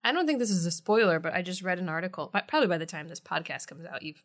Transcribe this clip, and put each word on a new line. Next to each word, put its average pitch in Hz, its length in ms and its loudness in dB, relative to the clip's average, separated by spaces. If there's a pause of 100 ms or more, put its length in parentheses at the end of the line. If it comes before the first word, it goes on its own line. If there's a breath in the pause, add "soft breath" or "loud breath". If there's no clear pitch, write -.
I 247 100 2
don't 330 140 2
think 294 120 2
this 233 120 0
is 175 140 4
a 170 60 2
spoiler, 208 500 4
but 165 140 -4
I 180 80 0
just 185 200 -4
read 180 160 -2
an 180 120 -2
article. 165 420 -4
But 196 160 -2
probably 294 200 4
by 170 100 2
the 160 80 -4
time 160 220 -10
this 175 120 -14
podcast 165 460 -6
comes - 180 -14
out, 135 180 -10
you've 151 220 -12